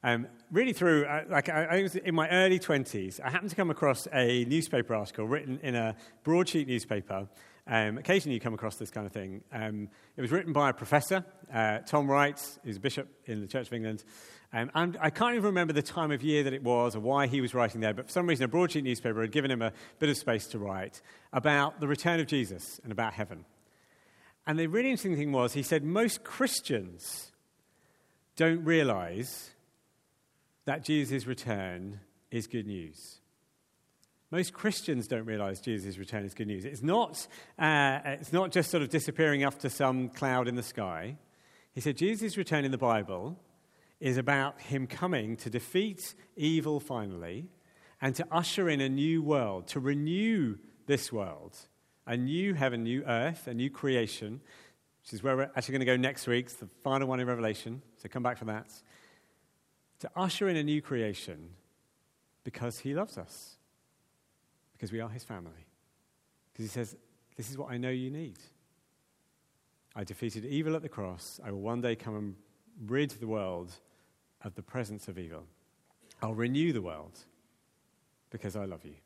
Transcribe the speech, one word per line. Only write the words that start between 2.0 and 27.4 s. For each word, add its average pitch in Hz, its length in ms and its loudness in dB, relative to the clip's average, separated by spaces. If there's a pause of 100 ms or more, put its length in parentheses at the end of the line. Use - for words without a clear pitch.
my 160 140 4
early 185 300 8
twenties, 117 640 0
I 135 100 -2
happened 180 200 0
to 165 60 -6
come 180 140 2
across 143 420 4
a 123 320 4
newspaper 131 500 2
article 107 320 -2
written 139 360 -2
in 131 120 -2
a 113 220 0 (280)
broadsheet 170 420 4
newspaper. 101 640 -2 (400)
Um, 110 300 2
occasionally 170 360 2
you 110 60 -2
come 113 140 -2
across 107 200 -6
this - 160 -10
kind 107 160 -6
of 95 60 -8
thing. 95 400 -8
Um, 107 360 -6 (280)
it - 40 -8
was 123 120 0
written 170 200 0
by 143 180 6
a - 20 0
professor, 147 520 2 (300)
uh, 110 320 2
Tom 143 240 2
Wright, 143 260 4 (280)
who's 104 140 -8
a - 20 -10
bishop 131 280 -2 (180)
in 110 140 -6
the 101 60 -6
Church 123 220 -4
of - 40 -8
England. 110 300 -4 (500)
Um, 120 220 -2
and 170 260 0
I 156 100 4
can't 240 240 2
even 214 100 0
remember 180 280 2
the 147 80 4
time 160 300 -2
of 135 140 -2
year 147 180 4
that 135 100 0
it 123 120 -6
was 120 320 4
or 110 40 -4
why 135 280 4
he 135 120 2
was 123 140 -2
writing 117 260 2
there, 107 140 2
but 110 120 -8
for - 60 -12
some 175 140 2
reason 139 180 4
a 123 40 2
broadsheet 160 340 2
newspaper 117 380 0
had 110 100 0
given 135 200 2
him 120 120 2
a 110 100 0 (280)
bit 156 80 4
of 143 80 4
space 113 320 0
to 117 100 -6
write 95 420 -6 (320)
about 143 460 4
the 151 80 -2
return 165 320 2
of 151 80 2
Jesus 107 560 -2
and 123 80 -10
about 110 240 0
heaven. 98 300 -6 (1000)
And 156 140 0
the 165 80 2
really 233 240 2
interesting 196 240 0
thing 147 160 0
was, 123 220 4
he 139 100 -2
said 147 220 2
most 202 400 2
Christians - 1040 -4 (1040)